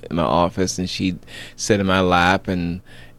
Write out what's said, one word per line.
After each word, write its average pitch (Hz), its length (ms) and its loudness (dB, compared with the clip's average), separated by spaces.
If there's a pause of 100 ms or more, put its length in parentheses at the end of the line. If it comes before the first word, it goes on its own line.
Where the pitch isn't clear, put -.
in - 80 -8
my 85 60 0
office, 85 560 0
and 90 100 -4
she'd 92 300 -4 (380)
sit 104 240 0
in 98 60 0
my 95 140 4
lap 90 460 2
and, 90 340 -4 (380)